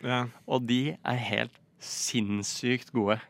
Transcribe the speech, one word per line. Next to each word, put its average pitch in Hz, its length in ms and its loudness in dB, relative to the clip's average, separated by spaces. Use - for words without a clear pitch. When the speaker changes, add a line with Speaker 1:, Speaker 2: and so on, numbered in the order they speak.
Speaker 1:
Ja. 123 220 0
Speaker 2:
Og 123 200 2
de 131 360 2
er 123 120 2
helt 120 360 -2
sinnssykt 107 1120 -2
gode. 110 280 2